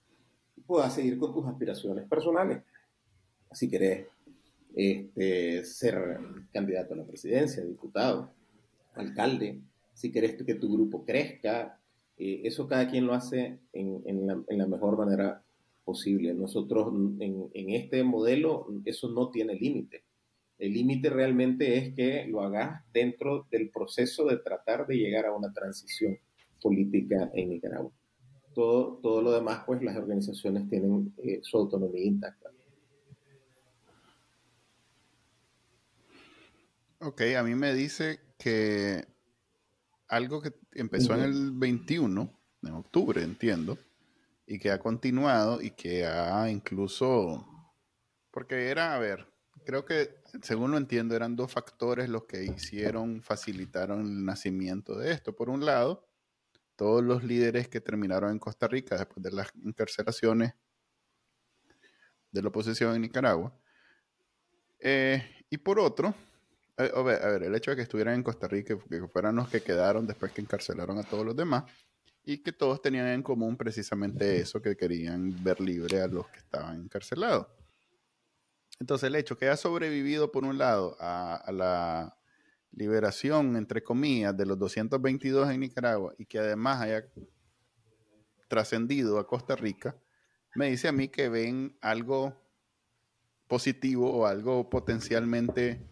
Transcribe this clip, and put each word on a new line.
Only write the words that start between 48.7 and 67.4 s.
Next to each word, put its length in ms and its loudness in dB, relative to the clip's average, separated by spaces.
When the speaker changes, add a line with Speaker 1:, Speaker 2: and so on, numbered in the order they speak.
Speaker 2:
a 40 -2
ver, 280 -2
creo 180 -2
que, 300 0
según 280 -2
lo 80 0
entiendo, 380 0
eran 200 -2
dos 160 -4
factores 560 -2
los 160 -4
que 200 -8
hicieron, 800 -4
facilitaron 800 -4
el 220 -4
nacimiento 720 -4
de 160 -2
esto. 220 -6
Por 160 -4
un 140 -2
lado, 420 2
todos 260 4
los 200 2
líderes 460 2
que 120 -6
terminaron 500 0
en 80 -2
Costa 280 -4
Rica 300 -2
después 260 -6
de 100 -6
las 160 -4
encarcelaciones 920 2
de 120 -2
la 60 0
oposición 480 0
en 60 0
Nicaragua. 520 2
Eh, 420 4
y 100 -4
por 200 2
otro, 360 4
eh, 180 2
a 80 2
ver, 200 2
a 80 2
ver, 140 2